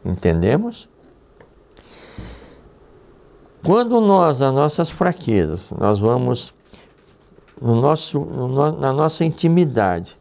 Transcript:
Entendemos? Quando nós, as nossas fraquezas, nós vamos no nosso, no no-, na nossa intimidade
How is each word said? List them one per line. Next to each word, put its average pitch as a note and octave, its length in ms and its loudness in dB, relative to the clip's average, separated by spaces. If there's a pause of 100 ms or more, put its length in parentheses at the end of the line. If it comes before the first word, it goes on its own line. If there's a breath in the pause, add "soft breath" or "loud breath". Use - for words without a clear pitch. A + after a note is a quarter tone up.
Entendemos? F#2 840 -2 (2750 loud breath)
Quando A#3 380 2
nós, F3 400 4
as C3+ 120 2
nossas D3 360 0
fraquezas, F#2+ 880 -2
nós G2+ 220 0
vamos B2 540 -2 (1080 soft breath)
no A#2 180 2
nosso, D3 400 0
no B2+ 280 -6
no-, C#3 320 0
na C3+ 120 0
nossa D#3 320 0
intimidade B2+ 960 0